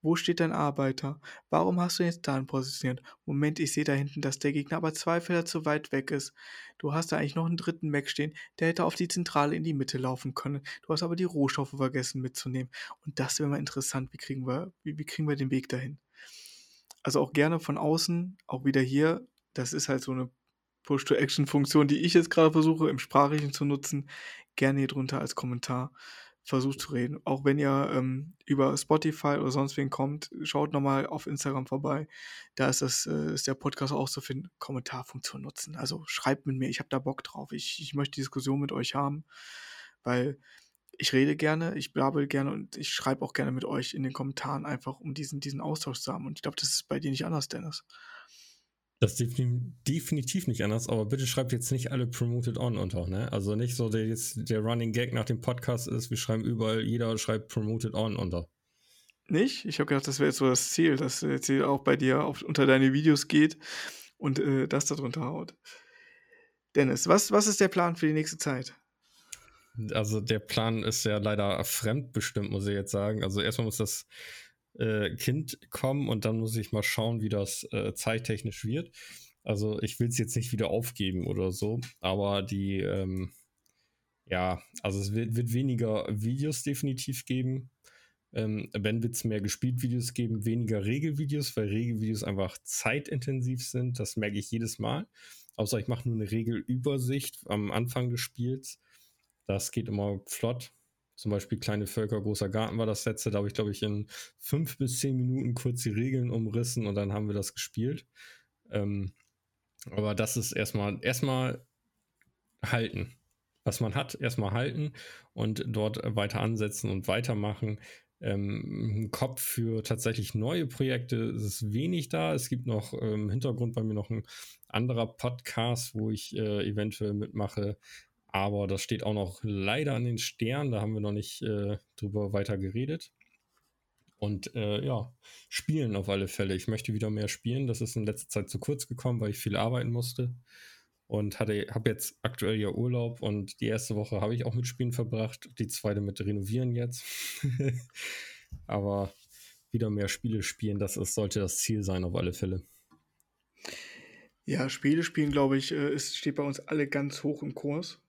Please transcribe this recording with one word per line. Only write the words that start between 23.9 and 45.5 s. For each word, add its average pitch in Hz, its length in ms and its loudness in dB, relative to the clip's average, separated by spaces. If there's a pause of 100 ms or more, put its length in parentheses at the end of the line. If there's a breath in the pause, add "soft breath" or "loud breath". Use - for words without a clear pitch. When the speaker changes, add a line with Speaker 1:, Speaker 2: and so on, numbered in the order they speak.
Speaker 1:
Gerne 135 220 4
hier 135 100 2
drunter 135 320 -2
als 135 140 -4
Kommentar, 123 580 -2 (500 loud breath)
versucht 135 380 0
zu - 100 -8
reden. 123 320 0
Auch 135 220 0
wenn 139 120 6
ihr, 139 360 4
ähm, 131 400 0 (120)
über 139 320 4
Spotify 151 640 2
oder 143 120 0
sonst 139 260 0
wen 139 120 0
kommt, 143 400 -2 (140)
schaut 147 300 0
noch 143 80 2
mal 139 260 4
auf - 180 -6
Instagram 139 420 -2
vorbei. 143 400 0 (480 loud breath)
Da 135 140 4
ist 127 120 2
das, 135 240 0
äh, 151 280 0
ist 139 140 -2
der 135 60 0
Podcast 139 400 -2
auch 143 160 0
zu - 120 -6
finden. 139 280 -8 (100)
Kommentarfunktion 131 840 -8
nutzen. 151 340 -10
Also 160 300 -6
schreibt - 400 0
mit 135 120 0
mir, 131 120 -2
ich 123 100 -4
hab - 100 -8
da 135 100 0
Bock 135 240 -4
drauf. - 300 -12
Ich, - 280 -6
ich 143 120 -10
möchte 139 260 -2
Diskussion 135 400 -2
mit 139 140 -2
euch - 200 -2
haben, 143 300 -2 (800 loud breath)
weil 123 340 2 (600 soft breath)
ich - 160 0
rede 143 220 6
gerne, 156 400 2
ich 143 180 -6
blabbel 143 340 2
gerne 139 240 0
und - 260 -8
ich 156 120 -6
schreib - 320 0
auch - 120 -4
gerne 131 180 0
mit 127 140 -4
euch 131 280 -4
in 135 100 -4
den 131 100 -2
Kommentaren 139 520 -4
einfach, 135 340 -6
um 151 140 -8
diesen, 139 260 -6
diesen 139 220 -6